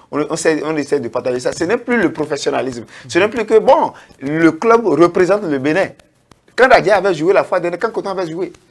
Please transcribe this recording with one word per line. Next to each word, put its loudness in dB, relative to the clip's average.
on, -4
on -8
essaie, 0
on -4
essaie -2
de -6
partager -4
ça. -4
Ce -6
n'est -2
plus -2
le 0
professionnalisme. -6
Ce 0
n'est 2
plus -4
que, 4
bon, 2
le 2
club 2
représente 2
le -2
Bénin. 0
Quand 6
Dadja 4
avait 2
joué 0
la 4
fois -2
dernière, -4
quand -4
Coton -6
avait -6
joué, -10